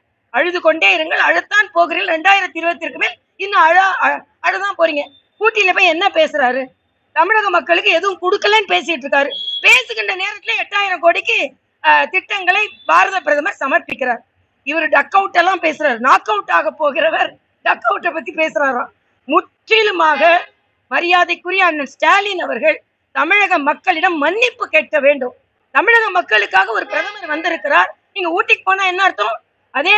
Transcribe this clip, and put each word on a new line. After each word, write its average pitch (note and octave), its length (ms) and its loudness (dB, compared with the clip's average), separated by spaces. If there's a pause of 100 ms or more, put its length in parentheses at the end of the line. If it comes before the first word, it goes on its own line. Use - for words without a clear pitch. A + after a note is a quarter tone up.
(340)
அழுது E4+ 280 -2
கொண்டே D#4+ 340 2
இருங்கள், E4+ 320 -2
அழத்தான் F#4 460 0
போகிறீர்கள். E4+ 420 0
ரெண்டாயிரத்தி F#4 460 0
இருபத்திற்கு E4 420 -6
மேல் - 140 -6 (260)
இன்னும் G4 240 2
அழ-, F#4 240 4 (140)
அ-, C#4 180 -2 (240)
அழதான் F#4+ 320 -4
போறீங்க. D#4 240 0 (380)
ஊட்டியில G#4 340 0
போய் F#4 180 2
என்ன F4+ 140 -2
பேசுறாரு? C#4+ 560 0 (520)
தமிழக G4+ 340 2
மக்களுக்கு F4 480 0
எதுவும் F#4 240 -4
கொடுக்கலன்னு G4+ 500 0
பேசிட்டு E4 320 -2
இருக்காரு. C#4 260 0 (360)
பேசுகின்ற A4 500 2
நேரத்துல G#4 460 -6
எட்டாயிரம் G4 420 -4
கோடிக்கு, F4+ 340 0 (460)
அ, D#4 80 4 (140)
திட்டங்களை F#4 580 -2 (220)
பாரத F#4 400 2
பிரதமர் D4 360 -2
சமர்ப்பிக்கிறார். C4+ 640 -4 (440)
இவர் D#4 220 -2
டக் C#4+ 280 0
அவுட் G4 240 0
எல்லாம் F4+ 200 0
பேசுறாரு, D4+ 440 -2
நாக் E4 260 2
அவுட் G#4 240 -4
ஆக D#4 240 0
போகிறவர் D4+ 500 0 (360)
டக் F4 240 -2
அவுட்டை F#4 240 -2
பத்தி D#4 200 -8
பேசுறாராம். D4 560 -2 (380)
முற்றிலுமாக E4+ 920 0 (720)
மரியாதைக்குரிய F4 720 0
அண்ணன் D4+ 280 -2
ஸ்டாலின் F#4 520 0
அவர்கள் C4+ 320 0 (380)
தமிழக F4+ 420 2 (120)
மக்களிடம் E4+ 480 0
மன்னிப்பு G#4 500 0
கேட்க D4+ 320 0
வேண்டும். C4 360 0 (400)
தமிழக A4+ 300 4 (120)
மக்களுக்காக C#4 540 0
ஒரு F4 140 -4
பிரதமர் F4+ 480 -6
வந்திருக்கிறார், E4 560 -2 (240)
நீங்க F#4 240 -6
ஊட்டிக்கு - 320 -2
போனா F#4+ 220 0
என்ன F#4+ 120 -2
அர்த்தம்? F4+ 340 -2 (360)
அதே E4 240 0